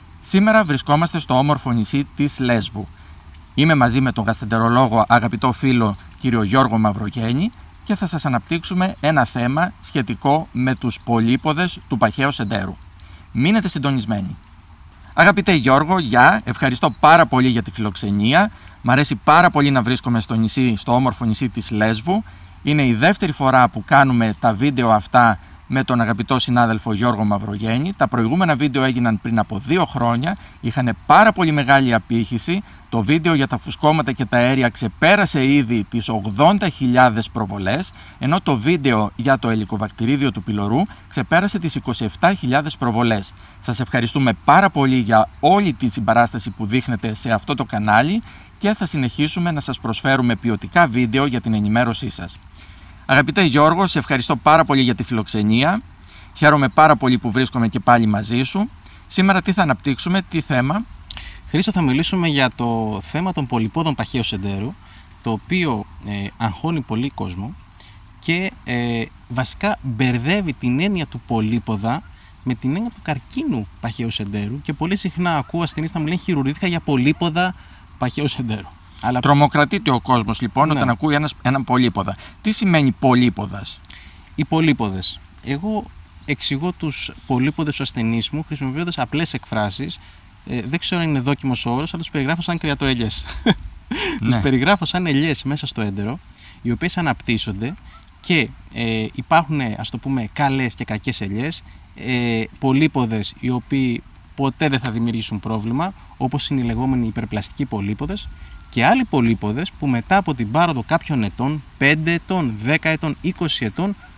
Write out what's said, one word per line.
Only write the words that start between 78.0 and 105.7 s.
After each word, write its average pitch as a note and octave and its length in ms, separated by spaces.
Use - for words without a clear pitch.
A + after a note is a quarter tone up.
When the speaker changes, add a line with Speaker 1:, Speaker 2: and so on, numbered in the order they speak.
Speaker 2:
σεντέρου". G#2+ 400
Αλλά B2+ 160
Speaker 1:
Τρομοκρατείται D3 720
ο A#2+ 80
κόσμος, A2+ 420
λοιπόν, B2+ 260
Speaker 2:
Ναι. D#3+ 60
Speaker 1:
όταν C3+ 160
ακούει C#3+ 260
ένας, D3 260
έναν C3 220
πολύποδα. A2+ 520
Τι G#3+ 100
σημαίνει E3 400
πολύποδας; G#2 880
Speaker 2:
Οι C#3+ 100
πολύποδες. A#2+ 720
Εγώ F#3 420
εξηγώ D3 460
τους - 400
πολύποδες C#3+ 480
στους C3+ 140
ασθενείς A2+ 400
μου D3+ 180
χρησιμοποιώντας D3+ 520
απλές D3 340
εκφράσεις. A#2 640
Ε, A#2+ 160
δεν B2+ 180
ξέρω F3 220
αν E3 80
είναι C#3+ 100
δόκιμος C3+ 460
ο B2 40
όρος, C3+ 240
αλλά E3+ 100
τους - 80
περιγράφω D3+ 300
σαν E3+ 160
κρεατοελιές. C3+ 680
<laughs> E4+ 500
Τους - 140
Speaker 1:
Ναι. A2+ 80
Speaker 2:
περιγράφω C#3 440
σαν F3+ 220
ελιές D3 360
μέσα C#3+ 220
στο - 160
έντερο, G#2 380
οι A#2+ 100
οποίες D#3+ 260
αναπτύσσονται A#2 760
και, D#3 280
ε, A2+ 400
υπάρχουν, D3+ 480
ας G#2+ 120
το - 80
πούμε, C3 360
καλές C3+ 420
και - 80
κακές A2 380
ελιές, A2+ 420
ε, A#2+ 480
πολύποδες C3 800
οι B2 100
οποίοι B2+ 540
ποτέ C#3 320
δεν C3+ 120
θα B2 120
δημιουργήσουν A2+ 480
πρόβλημα, A#2 540